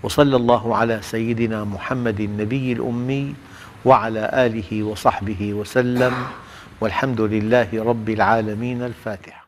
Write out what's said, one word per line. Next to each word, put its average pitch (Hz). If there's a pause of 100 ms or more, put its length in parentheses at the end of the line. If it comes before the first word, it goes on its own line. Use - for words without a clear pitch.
وصلى 135
الله 117
على 113
سيدنا 113
محمد 107
النبي 107
الأمي 123 (500)
وعلى 110
آله 110
وصحبه 104
وسلم، 123 (680)
والحمد 113
لله 110
رب 110
العالمين. 110
الفاتحة. 113